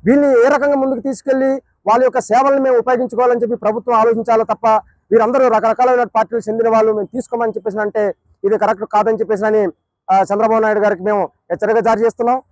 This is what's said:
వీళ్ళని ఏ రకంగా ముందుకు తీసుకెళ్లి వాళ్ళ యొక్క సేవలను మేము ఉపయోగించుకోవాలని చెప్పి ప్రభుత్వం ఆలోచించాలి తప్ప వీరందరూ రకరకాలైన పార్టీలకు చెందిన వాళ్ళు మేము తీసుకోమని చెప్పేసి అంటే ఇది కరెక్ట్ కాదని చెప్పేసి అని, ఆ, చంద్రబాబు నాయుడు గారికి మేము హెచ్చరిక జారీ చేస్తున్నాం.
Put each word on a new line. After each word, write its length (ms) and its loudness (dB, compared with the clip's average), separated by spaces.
వీళ్ళని 400 4
ఏ 40 4
రకంగా 260 0
ముందుకు 240 -2
తీసుకెళ్లి 600 -2
వాళ్ళ 160 2
యొక్క 160 0
సేవలను 420 2
మేము 160 2
ఉపయోగించుకోవాలని 640 0
చెప్పి 140 -4
ప్రభుత్వం 400 -4
ఆలోచించాలి 480 2
తప్ప 240 -4
వీరందరూ 360 2
రకరకాలైన 560 2
పార్టీలకు 460 -4
చెందిన 200 0
వాళ్ళు 220 2
మేము 160 -4
తీసుకోమని 440 -6
చెప్పేసి 280 -8
అంటే 340 -2
ఇది 140 0
కరెక్ట్ 280 0
కాదని 340 0
చెప్పేసి 260 -2
అని, 220 2
ఆ, 100 4
చంద్రబాబు 400 0
నాయుడు 180 0
గారికి 240 0
మేము 260 -2
హెచ్చరిక 280 0
జారీ 260 0
చేస్తున్నాం. 360 -2